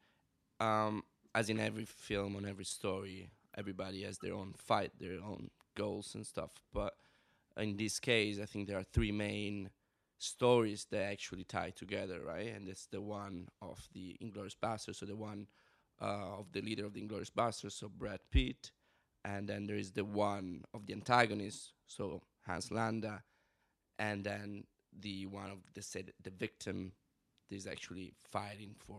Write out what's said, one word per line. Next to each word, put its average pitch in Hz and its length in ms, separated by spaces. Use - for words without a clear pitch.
um, 107 440
as 110 160
in 110 100
every 110 240
film, 101 520
on 101 100
every 98 180
story, 95 640
everybody 95 460
has 98 160
their 92 160
own 95 220
fight, - 420
their 87 240
own 104 280
goals 101 400
and 107 120
stuff. - 240
But 101 240
in 104 200
this 107 240
case, 107 400
I 104 60
think 104 200
there 101 120
are 113 40
three 110 200
main 104 580
stories 117 720
that 104 120
actually 92 320
tie 87 260
together, 95 560
right? 87 280
And 101 140
it's - 180
the 101 140
one 101 480
of - 300
the 92 300
Inglourious 98 380
Basterds, 107 360
so 98 100
the 101 100
one, 104 300
uh, 101 380
of 98 140
the 98 100
leader 107 240
of 104 80
the 101 80
Inglourious 107 280
Basterds, 110 420
so 104 160
Brad 101 320
Pitt, 131 420
and 101 240
then 101 180
there 104 100
is 98 160
the 101 120
one 101 600
of 104 120
the 98 80
antagonists, 107 760
so 92 360
Hans 87 260
Landa, 110 500
and 104 260
then 101 400
the 98 280
one 98 240
of 98 80
the 101 80
said, 95 300
the - 80
victim 95 600
is 98 160
actually 90 520
fighting 101 600
for - 200